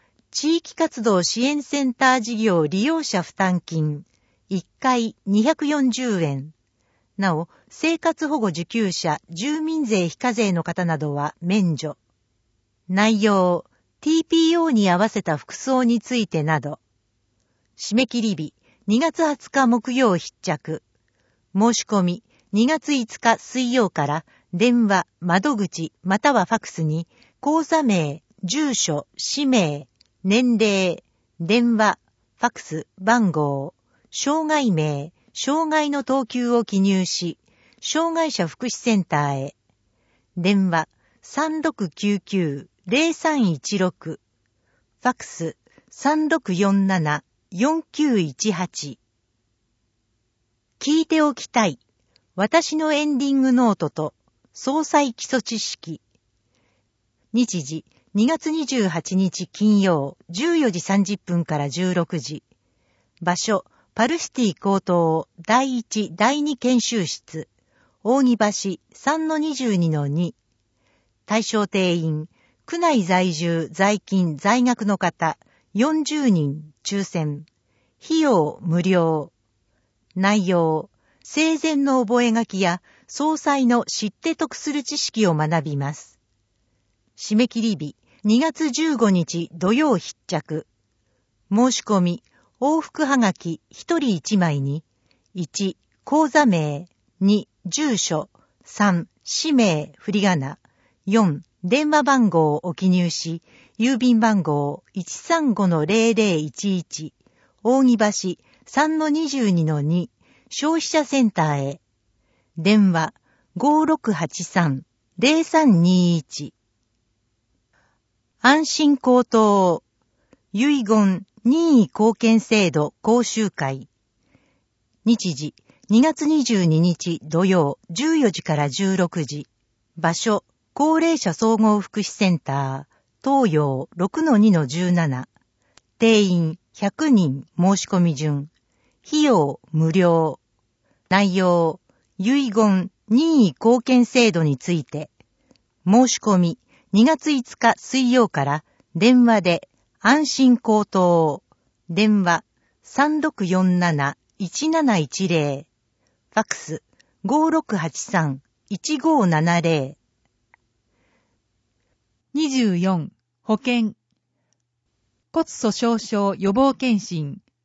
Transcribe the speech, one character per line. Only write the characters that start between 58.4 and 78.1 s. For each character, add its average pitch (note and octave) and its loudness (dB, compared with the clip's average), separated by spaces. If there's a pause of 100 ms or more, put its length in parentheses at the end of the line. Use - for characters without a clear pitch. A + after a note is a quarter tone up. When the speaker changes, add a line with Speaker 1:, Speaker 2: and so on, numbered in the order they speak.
Speaker 1:
二 D#4 -4
十 A#3 0
八 E3 -6
日 F#3 -2
金 G#3 2
曜、 D#3+ 0 (120)
十 D4+ -2
四 C#4 2
時 E3+ -6
三 G3 0
十 G3 -6
分 E3+ -4
か D#3 -4
ら C#3+ -4
十 F3+ -2
六 E3+ -2
時。 C#3 -12 (800)
場 F3 -2
所、 G#3 -2 (320)
パ A3+ 2
ル E4 -2
シ - -12
テ C4 -2
ィ G3+ 2
高 G3 0
等 E3 0 (100)
第 B3 0
一、 G#3+ -6
第 C4 0
二 D4 -4
研 B3 2
修 G#3+ -4
室。 - -12 (560)
扇 B3 2
橋 G3+ -2 (100)
三 D#4 -4
の D#4 -2
二 D4+ -2
十 A#3+ -2
二 E3+ 0
の D3 -2
二。 D#3+ -4 (880)
対 A3 -2
象 G#3 -2
定 F#3 0
員、 D#3+ -4 (380)
区 E4+ -8
内 D4+ 2
在 F#3 0
住、 E3 -4
在 G3 0
勤、 F3 -2
在 A#3 0
学 B3 0
の G3 0
方、 E3+ -4 (360)
四 D4+ 0
十 D4 -2
人、 D3+ -2 (100)
抽 G3+ -6
選。 D3+ -6 (580)
費 D#4+ -2